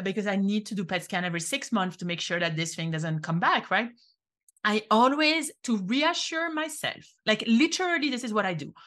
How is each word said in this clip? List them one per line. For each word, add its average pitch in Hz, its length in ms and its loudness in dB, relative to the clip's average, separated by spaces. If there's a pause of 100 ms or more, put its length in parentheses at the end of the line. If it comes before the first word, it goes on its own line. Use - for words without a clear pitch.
because 196 240 -2
I 196 80 2
need 202 300 0
to - 80 -8
do 196 100 -2
pet 175 200 -4
scan 180 200 -2
every 170 160 -2
six 277 320 -6
months 185 260 0
to 180 80 -10
make 170 140 -4
sure 175 180 -2
that 165 180 0
this 165 200 -4
thing 165 160 -4
doesn't 160 280 -2
come 165 200 -2
back, 262 300 2
right? 220 200 0 (760)
I 214 260 2
always, 294 600 4 (140)
to 226 140 0
reassure 320 720 0
myself, 311 520 -6 (220)
like, 214 200 2
literally, 311 640 2
this 247 140 -4
is 226 80 -4
what 208 140 2
I 185 80 -2
do. 151 180 -8 (140)